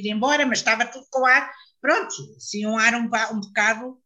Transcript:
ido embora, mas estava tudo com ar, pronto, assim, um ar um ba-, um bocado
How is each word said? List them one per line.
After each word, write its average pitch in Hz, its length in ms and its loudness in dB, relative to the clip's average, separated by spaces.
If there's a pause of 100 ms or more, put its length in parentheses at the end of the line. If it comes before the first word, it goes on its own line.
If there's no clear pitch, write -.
ido 214 80 -4
embora, 285 320 2
mas 220 120 0
estava 226 260 0
tudo 262 260 -12
com 262 160 2
ar, 269 240 4 (280)
pronto, 311 340 0 (240)
assim, 208 280 -6
um 220 120 -2
ar 226 180 4
um 233 120 -2
ba-, 220 240 -2
um 220 80 -4
bocado 220 680 -2